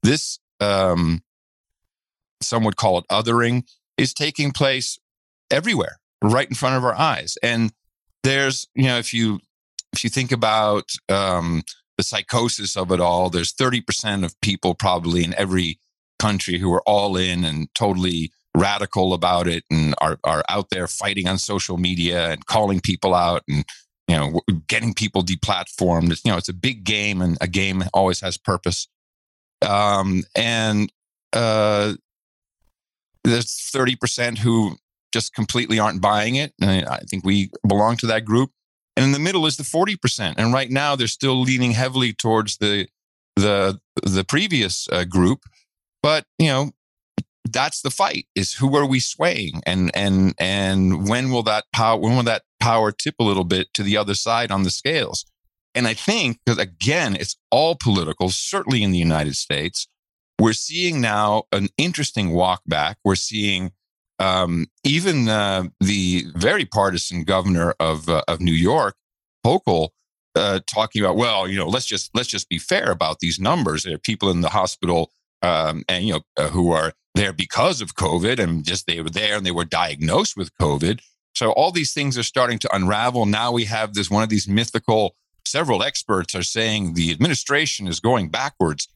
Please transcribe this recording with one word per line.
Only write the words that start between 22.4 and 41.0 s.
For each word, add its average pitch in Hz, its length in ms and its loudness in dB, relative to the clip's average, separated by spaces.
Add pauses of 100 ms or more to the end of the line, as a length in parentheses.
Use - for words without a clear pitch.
calling 101 340 2
people 92 340 0
out 87 340 2
and, 71 160 0 (440)
you 85 80 2
know, 73 100 0
w-, 82 400 -2
getting 113 280 -2
people 98 280 -2
deplatformed. 87 880 0
It's, 80 140 -4
you 117 60 2
know, 92 80 0
it's 87 100 -6
a 92 60 -8
big 107 300 -4
game, 104 360 -2
and 87 200 0
a - 60 -2
game 92 460 -2
always 92 280 2
has 90 180 -6
purpose. - 500 -2 (720)
Um, 101 600 2 (120)
and, 110 560 0 (440)
uh, 107 600 2 (1300)
there's 117 280 0 (180)
thirty 127 260 0
percent 120 420 -4
who 113 380 2 (360)
just - 220 -4
completely 110 440 0
aren't 104 220 0
buying 104 360 2
it. 143 220 -4
And 98 120 2
I, 90 240 0
I - 60 -6
think - 220 -8
we 95 280 2 (180)
belong 107 300 4
to - 80 -4
that 113 180 0
group. 117 260 2 (460)
And 135 80 4
in 139 80 4
the 139 60 0
middle 165 280 0
is 147 100 0
the 143 80 -8
forty 185 320 0
percent. 101 420 -2
And 113 140 2
right 131 180 0
now 143 260 0
they're 123 100 -2